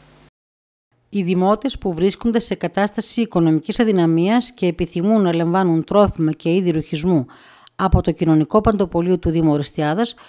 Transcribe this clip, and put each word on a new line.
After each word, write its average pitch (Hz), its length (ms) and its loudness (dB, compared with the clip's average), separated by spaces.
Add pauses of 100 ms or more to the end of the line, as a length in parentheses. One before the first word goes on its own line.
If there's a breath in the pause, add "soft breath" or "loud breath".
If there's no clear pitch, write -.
(1160)
Οι 196 80 -2
δημότες 190 560 0
που 185 160 -6
βρίσκονται 202 460 -2
σε - 140 -6
κατάσταση 202 680 -4
οικονομικής 165 600 0
αδυναμίας 190 760 2
και - 120 -4
επιθυμούν 175 560 0
να 175 120 2
λαμβάνουν 170 500 0
τρόφιμα 165 480 2
και 165 220 -2
είδη 180 160 0
ρουχισμού 156 560 0 (500 loud breath)
από 180 260 2
το - 80 0
Κοινωνικό 160 500 2
Παντοπολείο 185 580 0
του 170 120 -2
Δήμου 160 220 2
Ορεστιάδας, 156 600 -4 (140 loud breath)